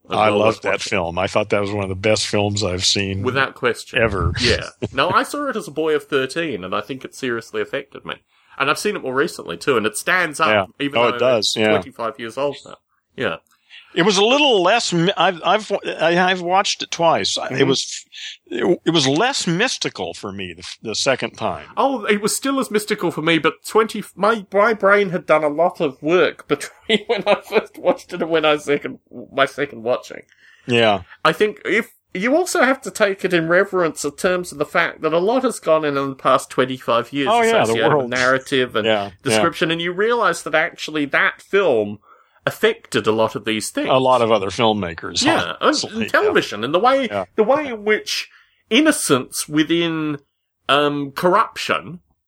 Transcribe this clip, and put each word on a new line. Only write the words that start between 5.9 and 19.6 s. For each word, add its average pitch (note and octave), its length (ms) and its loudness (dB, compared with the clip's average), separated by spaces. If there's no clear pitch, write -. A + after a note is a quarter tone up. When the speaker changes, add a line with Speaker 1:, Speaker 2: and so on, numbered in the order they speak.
Speaker 1:
of C#3+ 100 -4
thirteen, C3 580 -4
and F#2 100 -6
I G2+ 80 -2
think C3 220 -12
it - 100 -16
seriously A#2 480 -6
affected - 440 -10
me. D2+ 100 -8
And C3+ 120 -2
I've D3+ 100 -2
seen G#3 160 -2
it D#3 60 -8
more B2+ 140 -6
recently, C3 420 -4
too, C#3 180 0
and G#2 100 2
it - 120 -4
stands E3+ 420 -2
up, D#3+ 80 2
Speaker 2:
Yeah. G#2+ 380 0
Speaker 1:
even C3+ 140 -4
Speaker 2:
Oh, A#2+ 100 4
Speaker 1:
though A2 60 -2
Speaker 2:
it A#2+ 40 -6
does, A#2+ 280 2
Speaker 1:
it's - 100 -2
Speaker 2:
yeah. G#2+ 140 4
Speaker 1:
twenty-five G#2+ 480 -2
years A2+ 180 -10
old C#3 180 -2
now. - 120 -18
Yeah. G2+ 200 -4
Speaker 2:
It E3 80 2
was F#3+ 140 4
a G3+ 80 4
little B3+ 380 4
less, A3 280 2
mi-, E3+ 240 2
I've, E3+ 300 0
I've, G3+ 260 0
I, E3+ 320 0
I've F#3 100 -2
watched F#3 400 0
it - 80 -8
twice. D3 480 0
It - 60 -6
Speaker 1:
Mm-hmm. C3 240 2
Speaker 2:
was, - 380 -4
it, - 380 0
it F3 40 2
was D#3+ 180 2
less G#3+ 380 0
mystical E3 720 -2